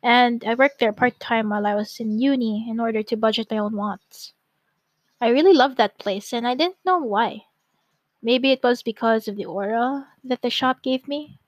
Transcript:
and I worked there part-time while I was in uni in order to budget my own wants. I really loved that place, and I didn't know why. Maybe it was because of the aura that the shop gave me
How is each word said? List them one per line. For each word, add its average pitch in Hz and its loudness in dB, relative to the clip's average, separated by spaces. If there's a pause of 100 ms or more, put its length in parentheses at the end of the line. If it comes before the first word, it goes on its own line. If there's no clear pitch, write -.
and 240 2
I 220 0
worked 269 2
there 220 2
part-time 226 -2
while 208 -2
I 208 0
was 208 -6
in 214 -4
uni 233 0
in 226 -4
order 226 -2
to 214 -4
budget 220 -2
my 220 -4
own 208 -4
wants. - -10 (880)
I 240 2
really 311 6
loved 269 4
that 208 0
place, 202 -6
and 233 -4
I 247 0
didn't 339 -2
know 370 2
why. 220 -2 (760)
Maybe 254 2
it 262 0
was 247 2
because 226 0
of 202 -8
the 202 -8
aura 233 -4 (160)
that 254 -6
the 240 -2
shop 262 -2
gave 262 -4
me 294 -10